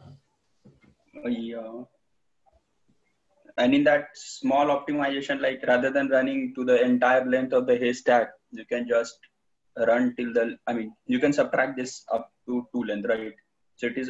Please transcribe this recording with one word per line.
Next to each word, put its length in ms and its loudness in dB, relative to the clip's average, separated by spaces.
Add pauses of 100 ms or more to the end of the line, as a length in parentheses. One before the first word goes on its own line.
(1200)
Uh, 60 -6
yeah. 540 -8 (1700)
And 180 4
in 80 4
that 320 4
small 520 0
optimization, 720 -2
like, 280 -2
rather 240 4
than 180 0
running 460 0
to 100 -6
the 180 6
entire 420 4
length 280 -2
of 140 2
the 100 4
haystack, 520 2 (220)
you 140 -16
can 220 -6
just 300 0 (600)
run 400 2
till 160 -6
the, 320 -2
I 80 -4
mean, 200 -6 (120)
you 140 0
can 120 2
subtract 460 -2
this 340 -10
up 200 -4 (160)
to 260 -4
two 100 -4
length, 240 -6
right? 260 -4 (420)
So 120 -6
it 100 -6
is, 120 -6